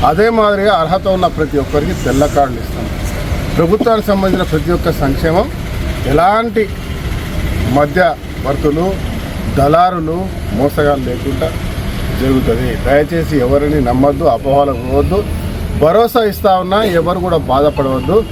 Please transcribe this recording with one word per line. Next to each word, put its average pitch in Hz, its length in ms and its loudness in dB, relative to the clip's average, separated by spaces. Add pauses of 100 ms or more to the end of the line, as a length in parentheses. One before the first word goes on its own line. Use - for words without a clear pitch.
అదే 190 180 2 (100)
మాదిరిగా 208 440 2
అర్హత 170 240 0 (120)
ఉన్న 180 100 2 (100)
ప్రతి 147 260 0
ఒక్కరికి 156 300 -2 (100)
తెల్ల 135 200 2 (120)
కార్డులు 131 280 2
ఇస్తాం. - 220 -6 (720)
ప్రభుత్వానికి 214 540 2
సంబంధించిన 190 420 0
ప్రతి 151 240 -2
ఒక్క - 100 -2 (160)
సంక్షేమం 160 420 0 (680)
ఎలాంటి 208 520 2 (1120)
మధ్యవర్తులు, 147 1080 0 (720)
దళారులు, 165 600 2 (420)
మోసగాళ్ళు 143 500 0
లేకుండా 135 380 -4 (760)
జరుగుతుంది. 127 480 2 (160)
దయచేసి 151 500 0 (100)
ఎవరిని 143 340 2 (100)
నమ్మద్దు, 139 360 2 (100)
అపోహలకు 139 520 0
పోవద్దు. 143 320 2 (640)
భరోసా 226 380 4 (100)
ఇస్తా 196 200 2 (120)
ఉన్నా, 190 160 0 (200)
ఎవరు 175 260 0
కూడా 170 120 0 (140)
బాధపడవద్దు. 139 680 2 (140)